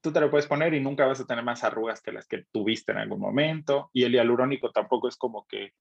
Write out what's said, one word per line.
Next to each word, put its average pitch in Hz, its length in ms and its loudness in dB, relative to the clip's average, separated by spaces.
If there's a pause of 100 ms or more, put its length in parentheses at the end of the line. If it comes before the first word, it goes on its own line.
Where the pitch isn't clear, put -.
Tú 156 120 -4
te 160 80 4
lo 147 100 2
puedes 147 160 4
poner 156 280 2
y 147 60 2
nunca 135 260 2
vas 131 140 0
a 127 60 -8
tener 117 180 -4
más 120 200 -4
arrugas 110 360 -2
que 107 120 -10
las 110 140 -14
que - 260 -8
tuviste 110 400 -2
en 104 60 -2
algún 104 220 -6
momento. 143 720 0
Y 123 120 4
el 120 80 2
hialurónico 127 580 2
tampoco - 380 0
es - 80 -8
como 113 300 -8
que 101 340 -10